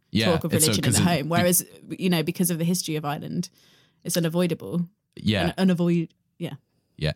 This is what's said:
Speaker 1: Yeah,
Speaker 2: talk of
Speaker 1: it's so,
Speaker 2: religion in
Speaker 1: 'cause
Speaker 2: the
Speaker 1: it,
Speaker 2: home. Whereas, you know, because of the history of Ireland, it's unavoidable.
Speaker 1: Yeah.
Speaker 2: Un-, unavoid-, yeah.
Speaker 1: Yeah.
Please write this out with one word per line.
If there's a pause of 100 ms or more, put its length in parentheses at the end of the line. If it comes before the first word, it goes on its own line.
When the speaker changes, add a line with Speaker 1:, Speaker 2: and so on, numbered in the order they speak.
(120)
Speaker 1:
Yeah,
Speaker 2:
talk
of
Speaker 1:
it's
so,
Speaker 2:
religion
in
Speaker 1:
'cause
Speaker 2:
the
Speaker 1:
it,
Speaker 2:
home.
Whereas, (240)
you
know,
because
of
the
history
of
Ireland, (560)
it's
unavoidable. (300)
Speaker 1:
Yeah.
Speaker 2:
Un-,
unavoid-, (260)
yeah. (420)
Speaker 1:
Yeah.